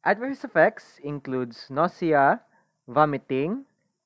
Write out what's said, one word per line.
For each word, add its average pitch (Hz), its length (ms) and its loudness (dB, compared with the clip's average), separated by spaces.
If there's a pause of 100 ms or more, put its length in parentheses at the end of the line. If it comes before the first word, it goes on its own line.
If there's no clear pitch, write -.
Adverse 247 400 -4
effects - 560 0
includes 131 680 -8
nausea, 151 720 0 (460)
vomiting, 147 800 -2 (400)